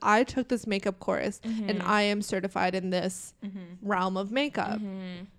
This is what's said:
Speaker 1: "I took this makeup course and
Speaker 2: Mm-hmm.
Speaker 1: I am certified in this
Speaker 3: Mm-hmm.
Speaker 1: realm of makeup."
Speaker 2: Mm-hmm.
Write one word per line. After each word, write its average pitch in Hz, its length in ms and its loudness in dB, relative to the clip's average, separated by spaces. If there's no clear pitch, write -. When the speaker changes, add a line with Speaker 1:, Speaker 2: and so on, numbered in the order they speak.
Speaker 1:
"I 220 240 6
took - 240 -2
this 240 180 -2
makeup 196 320 0
course - 460 0
and 220 100 -2
Speaker 2:
Mm-hmm. - 100 0
Speaker 1:
I 208 120 6
am 208 200 2
certified 190 540 0
in 185 140 -2
this 180 440 -2
Speaker 3:
Mm-hmm. 196 160 -10
Speaker 1:
realm 190 300 2
of 196 140 -2
makeup." 247 480 0
Speaker 2:
Mm-hmm. 190 460 -8